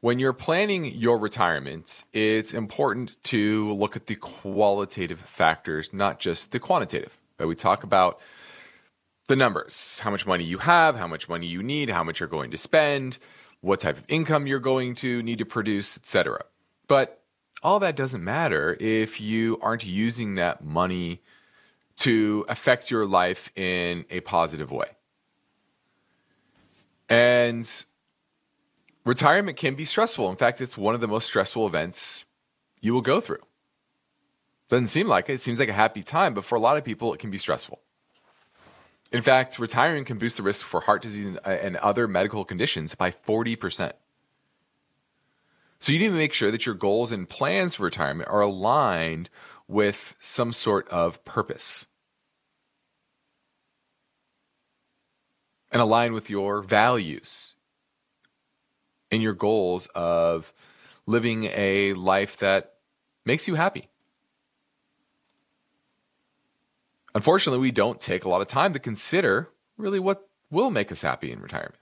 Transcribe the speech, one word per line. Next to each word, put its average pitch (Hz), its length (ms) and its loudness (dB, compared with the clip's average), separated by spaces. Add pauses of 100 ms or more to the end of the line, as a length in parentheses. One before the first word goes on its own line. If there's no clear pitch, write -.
when 120 160 2
you're 131 160 2
planning 180 520 -2
your 120 340 2
retirement, 80 920 -2
it's 107 420 0
important 120 720 -2
to 107 480 0
look 101 220 -2
at - 120 -12
the 107 80 -6
qualitative 98 1040 -2
factors, 80 720 -2
not 98 260 0
just - 320 -4
the 127 80 -4
quantitative. - 580 -2 (220)
Right? - 60 -2
We 82 100 0
talk 95 280 2
about 92 360 4 (1080)
the 139 80 6
numbers, - 640 0
how 113 100 -4
much 101 160 -4
money 90 180 0
you 85 140 -4
have, 165 380 4
how 101 120 -6
much 80 220 -10
money 85 160 -6
you 85 160 -8
need, 139 280 -4
how 87 140 0
much 80 160 -6
you're 82 100 -6
going 73 220 -6
to 78 60 -8
spend, 143 640 0 (420)
what 95 180 0
type - 180 -2
of - 100 -20
income 147 400 0
you're 135 120 -2
going 127 360 -2
to 123 260 -4
need 117 160 -4
to 110 80 -4
produce, 104 520 -4
et - 100 -16
cetera. 76 340 0 (460)
But - 340 2 (400)
all 190 180 4
that 180 160 0
doesn't 127 280 -4
matter 92 560 0
if 110 420 0
you 113 400 0
aren't 110 240 -2
using 107 500 -2
that 87 280 -2
money 87 580 -2 (760)
to 107 500 2
affect 123 440 0
your 110 160 0
life 92 500 0
in 87 540 -2
a 90 80 -4
positive 80 520 -2
way. 65 140 -4 (2250)
And 120 580 4 (1400)
retirement 151 540 4
can 135 160 -2
be 143 100 -8
stressful. 180 460 0
In 92 60 -6
fact, 120 260 2
it's 123 160 -10
one 107 160 2
of 117 80 -2
the 113 60 -2
most 107 180 -2
stressful 107 400 0
events 92 600 -4 (560)
you 110 120 0
will 123 80 2
go 131 180 2
through. - 220 -8 (1300)
Doesn't 120 180 2
seem 170 200 0
like 98 200 4
it. 147 60 -2
It 127 80 -6
seems 120 180 -4
like 127 100 2
a 104 40 -4
happy 104 300 2
time, 160 320 0
but 98 100 -6
for - 100 -2
a 113 40 2
lot 123 180 4
of 147 60 -6
people, 113 320 -4
it - 40 -16
can 107 120 -10
be 95 80 -8
stressful. - 400 -4 (1300)
In 120 120 -2
fact, 131 340 4
retiring 131 480 0
can 117 140 -8
boost 117 180 -4
the 107 60 -8
risk 98 220 -2
for 82 160 -2
heart 104 200 2
disease 104 240 -8
and, 92 220 -8
and 95 300 -4
other 107 300 2
medical 98 380 -2
conditions 90 480 -4
by 90 160 0
forty 113 460 -2
percent. 95 400 -6 (1800)
So 143 140 2
you 160 60 2
need 214 100 4
to 196 40 0
make 156 200 0
sure 104 180 2
that 113 140 -2
your 110 100 -4
goals 104 360 0
and 95 160 -6
plans 180 480 0
for 98 100 -4
retirement 80 440 -2
are 104 120 4
aligned 95 880 2 (400)
with 101 500 0
some - 320 -2
sort 104 380 0
of 85 360 0
purpose - 600 -4 (3750)
and 117 100 4
aligned 117 320 4
with 110 160 -8
your 101 320 -2
values 104 920 0 (1600)
and 110 100 0
your 110 120 0
goals 92 540 0
of 85 640 0 (520)
living 113 400 0
a 98 480 2
life 95 440 0
that 98 380 2 (500)
makes 139 220 0
you 180 80 -2
happy. 170 340 -2 (3250)
Unfortunately, 147 460 4
we 131 120 2
don't 117 280 2
take - 240 -2
a 92 60 -2
lot 90 100 4
of 98 80 -2
time 165 240 0
to 143 80 -6
consider 127 720 0 (260)
really 202 240 -4
what 196 300 -2 (200)
will 214 200 2
make 110 240 -2
us 76 80 -10
happy 65 300 -4
in 53 100 -12
retirement. 50 400 -10